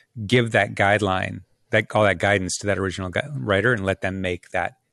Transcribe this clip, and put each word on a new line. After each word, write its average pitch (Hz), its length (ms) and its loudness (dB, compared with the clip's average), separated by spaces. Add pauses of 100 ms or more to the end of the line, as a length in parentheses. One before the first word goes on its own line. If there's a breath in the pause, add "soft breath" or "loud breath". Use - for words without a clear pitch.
(260 soft breath)
give 117 260 2
that 107 220 2
guideline, 101 680 0 (280)
that, 107 240 2
all 107 100 4
that 95 140 4
guidance 98 400 0
to - 80 -8
that 98 120 0
original 95 320 -4
gu-, - 100 -2 (140)
writer, 113 380 0
and 98 120 -2
let 95 160 -2
them 95 200 -6
make 90 300 -6
that 90 280 -4 (140)